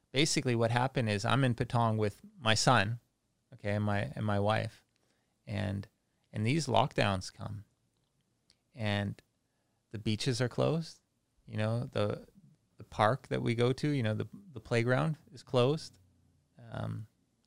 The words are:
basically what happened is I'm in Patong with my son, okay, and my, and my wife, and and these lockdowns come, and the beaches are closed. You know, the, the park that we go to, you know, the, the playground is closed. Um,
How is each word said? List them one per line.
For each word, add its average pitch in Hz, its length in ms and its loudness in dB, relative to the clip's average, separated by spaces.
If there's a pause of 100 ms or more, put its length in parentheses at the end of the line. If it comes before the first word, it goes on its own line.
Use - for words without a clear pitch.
(120)
basically 131 440 2
what 113 160 2
happened 123 380 0
is 104 160 0
I'm 120 180 2
in 123 100 2
Patong 117 440 0
with 107 220 -2 (220)
my 110 140 4
son, 117 420 4 (560)
okay, 104 220 -4
and 104 100 0
my, 104 300 0
and 110 100 -4
my 101 140 0
wife, 107 420 0 (640)
and 98 420 -4 (460)
and 107 120 -4
these 139 200 0
lockdowns 107 640 0
come, 101 320 -12 (1120)
and 104 460 -2 (680)
the 113 80 -8
beaches 113 420 -2
are 123 80 0
closed. 147 500 -2 (480)
You 113 100 -8
know, 113 340 -2
the, 107 340 -2 (520)
the - 60 -18
park 113 440 2
that 131 160 -2
we 123 100 2
go 120 200 2
to, 151 160 -2
you 143 120 0
know, 107 140 0
the, 110 120 -4 (260)
the 110 60 -12
playground 127 580 0 (160)
is 123 100 -18
closed. 131 500 2 (800)
Um, 110 320 -6 (420)